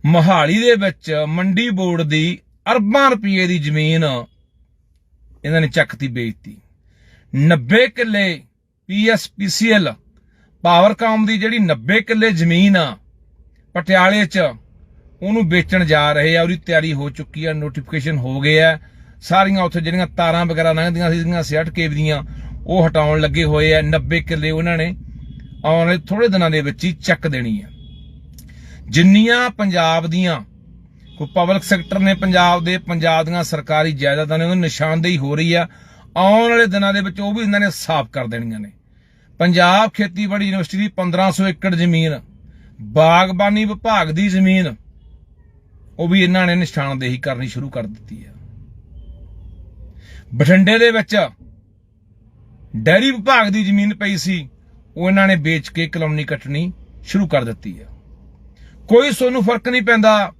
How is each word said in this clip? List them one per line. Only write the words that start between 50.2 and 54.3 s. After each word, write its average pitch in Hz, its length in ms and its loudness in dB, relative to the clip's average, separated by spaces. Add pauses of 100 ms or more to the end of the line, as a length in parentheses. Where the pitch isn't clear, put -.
ਬਠਿੰਡੇ 185 440 4
ਦੇ 233 120 6
ਵਿੱਚ 220 260 -2 (1600)
ਡੇਅਰੀ 180 340 2
ਵਿਭਾਗ 233 380 2
ਦੀ 208 160 0
ਜ਼ਮੀਨ 202 300 2
ਪਈ 202 220 -4
ਸੀ, 165 320 -4 (480)